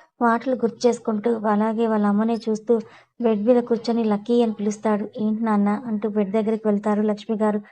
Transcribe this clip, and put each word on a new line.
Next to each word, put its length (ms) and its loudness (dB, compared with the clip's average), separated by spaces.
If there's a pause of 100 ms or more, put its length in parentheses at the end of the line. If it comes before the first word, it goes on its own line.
(200)
మాటలు 360 0
గుర్తు 240 -2
చేసుకుంటూ, 520 0 (160)
అలాగే 400 2
వాళ్ళ 200 0
అమ్మనే 300 2
చూస్తూ 360 -2 (460)
బెడ్ 240 0
మీద 180 4
కూర్చొని 420 -2
లక్కీ 380 0
అని 120 0
పిలుస్తాడు. 520 -2 (120)
ఏంటి 260 -2
నాన్న 260 2 (160)
అంటూ 240 -4
బెడ్ 220 -2
దగ్గరికి 360 0
వెళ్తారు 340 2
లక్ష్మి 360 -2
గారు. 220 0 (120)